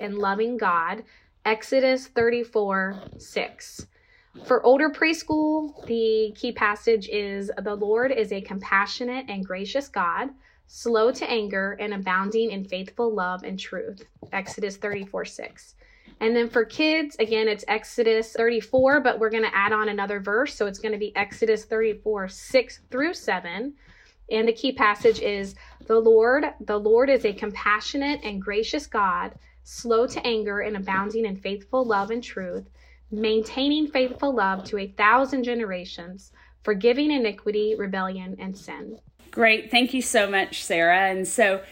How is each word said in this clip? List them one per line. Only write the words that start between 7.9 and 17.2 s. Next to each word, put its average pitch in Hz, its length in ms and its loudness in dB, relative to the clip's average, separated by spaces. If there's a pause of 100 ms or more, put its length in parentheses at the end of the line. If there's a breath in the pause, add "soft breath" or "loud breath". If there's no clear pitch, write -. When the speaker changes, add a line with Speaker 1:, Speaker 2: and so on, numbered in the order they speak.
Speaker 1:
is 220 220 -2
a 196 80 -6
compassionate 202 880 -2
and 196 180 -8
gracious 196 400 -4
God, 190 440 -2 (360 soft breath)
slow 233 460 2
to 269 180 -6
anger 196 480 -2
and 208 160 -6
abounding 196 560 0
in 196 140 -6
faithful 190 500 -4
love 185 300 -4
and 190 120 -8
truth," - 480 -10 (280)
Exodus 196 440 -6
thirty-four 196 480 -8
six. - 520 -16 (420 soft breath)
And 226 160 2
then 233 160 2
for 233 140 2
kids, 311 560 0